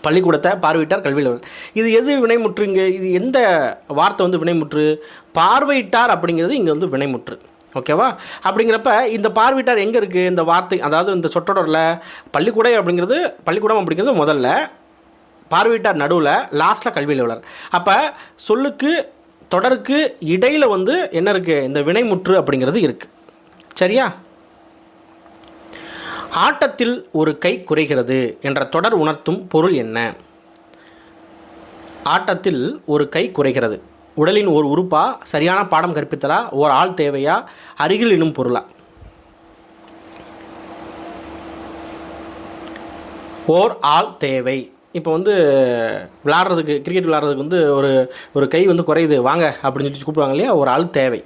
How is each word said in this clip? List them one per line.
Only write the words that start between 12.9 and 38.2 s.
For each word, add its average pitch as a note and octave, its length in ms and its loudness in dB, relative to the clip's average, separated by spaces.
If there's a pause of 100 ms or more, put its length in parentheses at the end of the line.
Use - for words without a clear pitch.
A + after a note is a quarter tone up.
பள்ளிக்கூடம் G#3+ 340 0
அப்படிங்கிறது F#3 480 0
முதல்ல, D3+ 440 0 (800)
பார்வையிட்டார் G#3 480 2
நடுவுல, D#3 540 2
லாஸ்ட்ல E3+ 400 0
கல்வி D3 220 -2
அலுவலர். A#2 300 -2 (260)
அப்ப G#3 440 2 (220)
சொல்லுக்கு, C#4 760 -2 (360)
தொடருக்கு B3+ 720 0
இடையில A#3+ 480 2
வந்து G3+ 440 0
என்ன F3 180 0
இருக்கு? E3 340 0
இந்த C#3 180 -2
வினைமுற்று F#3 640 2
அப்படிங்கிறது C3 320 0
இருக்கு. D#3+ 320 0 (680)
சரியா? G#3 400 0 (2250)
ஆட்டத்தில் B3 800 0
ஒரு D#3 260 0
கை F#3 260 -2
குறைகிறது C3 800 0
என்ற C#3 220 -2
தொடர் F#3 300 0
உணர்த்தும் E3 540 -2
பொருள் E3+ 260 2
என்ன? A2+ 400 -2 (1900)
ஆட்டத்தில் F3 840 -2
ஒரு D3 240 2
கை F#3 220 -2
குறைகிறது. B2+ 500 0 (340)
உடலின் G3 320 2
ஒரு D3+ 200 4
உறுப்பா, F3+ 560 0
சரியான F3+ 440 0
பாடம் E3 280 0
கற்பித்தலா, D3+ 540 -2
ஓர் C#3+ 200 2
ஆள் D#3+ 200 4
தேவையா, D3+ 540 0 (320)
அருகில் G#3 360 0
எனும் D#3+ 200 2